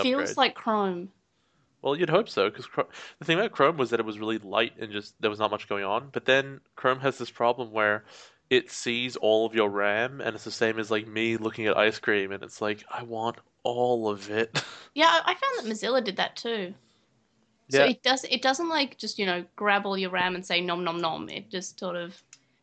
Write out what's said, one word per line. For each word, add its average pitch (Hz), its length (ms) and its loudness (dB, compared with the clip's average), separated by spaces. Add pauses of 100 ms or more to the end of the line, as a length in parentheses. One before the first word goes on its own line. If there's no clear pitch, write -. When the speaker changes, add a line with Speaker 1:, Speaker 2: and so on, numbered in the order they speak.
Speaker 1:
feels 269 180 2
Speaker 2:
upgrade. - 160 -4
Speaker 1:
like 247 180 2
Chrome. 190 560 -2 (720)
Speaker 2:
Well, 139 140 0
you'd 170 140 0
hope 190 200 4
so, 104 200 2
'cause - 160 -10
Chro-, - 220 -2 (300)
the 156 60 -14
thing 165 140 2
about 220 140 0
Chrome 151 240 4
was 127 140 0
that 113 100 2
it 110 60 -4
was 107 120 -6
really 107 200 -2
light 104 400 0
and 110 140 -10
just, - 280 -10
there 107 100 2
was 104 80 -4
not 107 120 2
much 104 180 -4
going 101 160 -2
on. 117 280 -2
But 123 120 -6
then 135 360 2 (160)
Chrome 131 240 2
has 135 180 -2
this 120 120 -8
problem 120 420 0
where 107 320 2 (460)
it 127 200 4
sees 120 460 -4
all 110 300 4
of 110 80 -8
your 107 160 4
ram, 107 500 0
and 110 140 -4
it's 104 100 -14
the 110 60 -10
same 113 280 0
as, 107 120 -4
like, 107 160 0
me 113 320 0
looking 110 280 -4
at 104 100 4
ice 110 220 4
cream, 101 340 0
and 101 100 -10
it's - 180 -16
like, 107 300 -4
"I - 120 -8
want 117 340 -4 (260)
all 120 460 0
of 101 220 -4
it." 113 380 0
<laughs> - 60 -18 (200)
Speaker 1:
Yeah, 302 140 4
I, 330 240 2
I - 20 -4
found 523 240 -2
that 220 160 -4
Mozilla 240 300 0
did 190 140 -4
that - 180 -2
too. 208 360 -6 (1000)
So 139 120 6
Speaker 2:
Yeah. 269 80 8
Speaker 1:
it - 120 -4
does, 262 220 2
it 247 180 -2
doesn't, 269 260 2
like, 285 300 -2
just, - 200 -8
you 208 80 0
know, 180 180 -2 (120)
grab 202 300 2
all 196 120 -2
your 185 120 -2
ram 180 240 0
and 180 120 -8
say, 175 140 0
"Nom, 180 240 -2
nom, 170 160 -2
nom." 160 300 -4
It - 200 -12
just - 300 -10
sort 180 160 -6
of, 175 260 -12 (400)